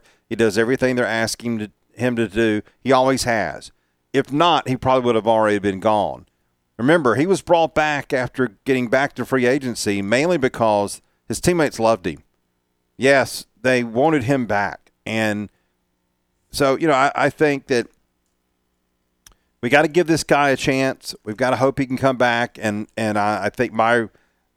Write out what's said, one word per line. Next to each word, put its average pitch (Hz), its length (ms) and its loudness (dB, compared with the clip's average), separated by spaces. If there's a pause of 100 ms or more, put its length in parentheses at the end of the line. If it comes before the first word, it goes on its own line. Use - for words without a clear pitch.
(300)
he 110 60 -6
does 107 240 2
everything 127 360 0
they're 120 120 0
asking 113 500 -4
to, 104 140 -8 (220)
him 123 240 -2
to 113 100 0
do. 107 340 0 (220)
He 123 80 0
always 131 320 2
has. 107 480 -4 (400)
If 131 200 -2
not, 160 360 2
he 127 100 -2
probably 131 300 2
would 120 80 2
have 107 120 0
already 107 300 2
been 98 220 -2
gone. 95 480 -2 (480)
Remember, 131 400 2
he 147 120 0
was 185 140 0
brought 165 340 2
back 151 380 -2
after 127 520 -4
getting 127 220 0
back 131 260 0
to 120 120 -8
free 131 200 0
agency, 120 560 -2
mainly 139 360 0
because 110 680 0 (240)
his 113 120 -6
teammates 165 400 0
loved 113 280 0
him. 73 160 -8 (760)
Yes, 131 480 2 (160)
they 127 220 0
wanted 131 400 0
him 127 240 0
back. 101 440 -4 (140)
And 107 440 -4 (1000)
so, 135 260 0
you 160 120 -2
know, 147 80 2
I, 131 200 2
I 139 140 0
think 143 380 0
that 120 200 0 (1700)
we 120 80 -4
gotta 147 180 4
give 156 200 0
this 156 160 0
guy 143 260 2
a 131 80 0
chance. 135 560 -2 (100)
We've 104 140 -10
gotta 127 200 0
hope 135 200 0
he 139 80 -2
can 127 100 -4
come 131 220 0
back. 120 420 0
And, 107 280 -4 (100)
and 107 220 -2
I, 104 260 -2
I 104 40 0
think 120 220 -4
my 113 380 0 (480)